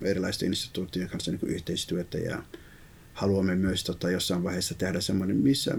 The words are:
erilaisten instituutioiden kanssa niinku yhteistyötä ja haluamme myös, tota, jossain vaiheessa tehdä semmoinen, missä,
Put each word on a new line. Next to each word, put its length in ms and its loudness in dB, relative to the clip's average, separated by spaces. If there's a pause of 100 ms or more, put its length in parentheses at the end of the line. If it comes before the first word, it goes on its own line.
erilaisten 460 0
instituutioiden 640 -4
kanssa 200 -4
niinku 160 -2
yhteistyötä 720 -4
ja 240 -4 (680)
haluamme 440 2
myös, 280 2
tota, 260 -2
jossain 340 0
vaiheessa 300 -2
tehdä 260 0
semmoinen, 360 2
missä, 420 4